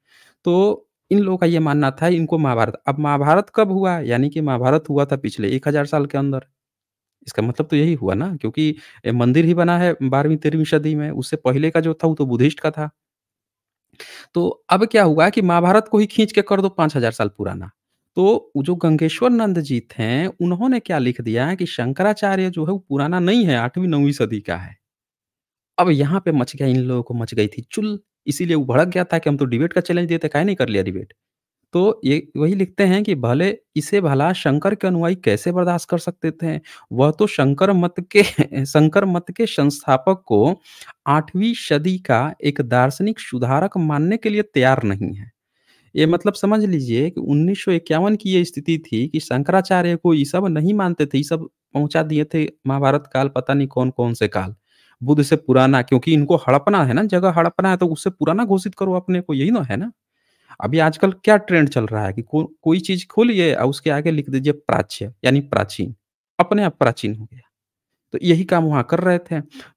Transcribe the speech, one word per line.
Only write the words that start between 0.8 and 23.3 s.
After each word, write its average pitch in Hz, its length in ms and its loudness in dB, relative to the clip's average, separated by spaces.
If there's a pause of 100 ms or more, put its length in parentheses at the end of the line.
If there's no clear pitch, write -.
इन 196 80 4
लोगों 190 200 0
का 180 80 2
ये 170 120 2
मानना 147 320 0
था, 156 180 -2
इनको 165 300 0
महाभारत, 117 480 0
अब 143 120 -2
महाभारत 147 560 2
कब 214 180 2
हुआ? 185 260 0
यानी 127 320 0
कि 156 100 -6
महाभारत 139 480 0
हुआ 143 160 0
था 139 120 -2
पिछले 110 340 -4
एक 131 180 -4
हजार 143 180 0
साल 143 200 -2
के 143 120 -6
अंदर। 139 260 -4 (840)
इसका - 160 -4
मतलब 123 240 -4
तो 156 100 -2
यही 160 180 2
हुआ 98 200 -2
ना, 165 220 -4
क्योंकि 151 400 -4 (300)
ये - 60 -2
मंदिर 123 320 2
ही 170 100 2
बना 175 240 2
है 175 240 0
बारहवीं, 139 340 0
तेरहवीं 156 280 0
सदी 151 300 0
में, 151 160 -4
उससे 143 260 -6
पहले 143 340 0
का 165 100 0
जो 160 140 0
था, 160 140 0
वो 160 60 0
तो 147 120 -2
बुद्धिस्ट 127 340 2
का 156 100 -2
था। 151 200 -8 (1400)
तो - 360 -2
अब 190 140 4
क्या 220 180 4
हुआ 160 280 4
कि 220 120 0
महाभारत 180 460 4
को 220 100 2
ही 208 80 2
खींच 214 260 0
के 202 100 2
कर 196 180 0
दो 190 80 2
पाँच 160 280 -2
हजार 117 160 0
साल 107 160 -2
पुराना। 95 420 -10 (460)
तो 196 400 2
वो 139 60 -2
जो 175 120 -2
गंगेश्वर 160 560 0
नंद 214 300 0
जी 135 200 -4
थे, 120 460 -4
उन्होंने 190 540 -2
क्या 170 180 -4
लिख 123 220 -2
दिया 120 340 -2
कि 180 120 -4
शंकराचार्य 190 840 -2
जो 170 140 -6
है, 160 80 -2
वो 202 60 -4
पुराना 147 400 -2
नहीं 202 260 2